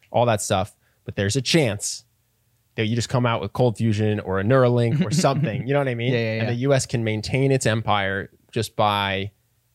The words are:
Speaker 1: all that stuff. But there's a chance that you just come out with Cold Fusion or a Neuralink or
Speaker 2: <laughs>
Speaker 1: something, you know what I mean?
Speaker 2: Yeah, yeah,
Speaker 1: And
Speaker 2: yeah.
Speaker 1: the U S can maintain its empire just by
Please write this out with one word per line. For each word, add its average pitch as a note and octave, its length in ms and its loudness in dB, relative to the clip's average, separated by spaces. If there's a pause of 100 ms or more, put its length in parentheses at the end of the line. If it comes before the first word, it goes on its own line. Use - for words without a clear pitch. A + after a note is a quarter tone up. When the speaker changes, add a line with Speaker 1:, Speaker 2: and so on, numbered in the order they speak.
(100)
Speaker 1:
all A#2+ 160 2
that A2 160 2
stuff. G2 320 -2 (300)
But - 120 -14
there's G#2 200 0
a C3+ 60 0
chance B2 600 -2 (720)
that A2 120 -2
you A2 100 -2
just A#2 120 -2
come B2 160 0
out A#2 160 0
with G2 120 -6
Cold B2 260 2
Fusion G#2+ 420 0
or F#2+ 200 -2
a G2 40 -2
Neuralink B2 600 4
or - 60 -2
Speaker 2:
<laughs> D#3 160 2
Speaker 1:
something, A#2+ 400 -2
you C3+ 60 -2
know C#3+ 80 2
what C3+ 80 -2
I B2 60 -4
mean? A#2+ 180 -2
Speaker 2:
Yeah, A#2+ 60 2
yeah, A2+ 140 -2
Speaker 1:
And A2 100 -4
Speaker 2:
yeah. A2 80 0
Speaker 1:
the A#2 100 -2
U C#3 140 2
S B2+ 120 2
can A#2+ 180 -2
maintain A2+ 480 0
its C3 140 0
empire G2+ 640 -2 (220)
just A2 240 -4
by G2+ 540 0 (440)